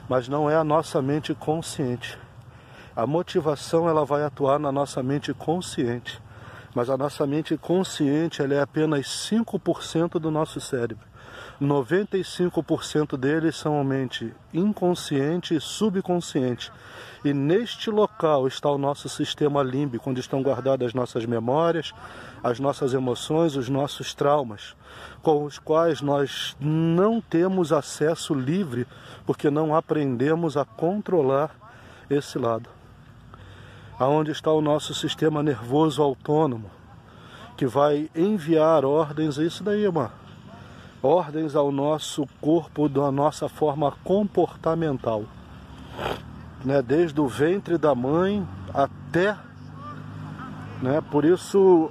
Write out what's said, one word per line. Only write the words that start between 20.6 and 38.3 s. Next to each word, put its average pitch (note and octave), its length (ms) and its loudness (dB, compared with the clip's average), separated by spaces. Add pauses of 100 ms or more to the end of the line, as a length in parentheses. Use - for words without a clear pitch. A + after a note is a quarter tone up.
as A2+ 60 -4
nossas B2 320 -2
memórias, C#3 680 0 (480)
as B2 200 0
nossas C#3 320 0
emoções, C3+ 640 0
os B2 100 -2
nossos C#3 460 -4
traumas, C#3 600 0 (480)
com D3 220 4
os D3 160 -10
quais D#3+ 420 2
nós C#3+ 600 -2
não E3 580 2
temos F3 540 0
acesso D3+ 600 0
livre, C3+ 540 -2 (380)
porque D3+ 240 0
não D3+ 260 2
aprendemos D3+ 800 0
a C#3+ 80 2
controlar D#3+ 880 0 (580)
esse C#3+ 300 -2
lado. A#2 300 -2 (1300)
Aonde D3+ 340 2
está D#3 200 0
o D#3 80 4
nosso D3 340 0
sistema D3+ 480 0
nervoso C#3+ 600 2
autônomo, C3+ 640 0 (840)
que D3 100 -2
vai D3 480 2
enviar D#3+ 680 4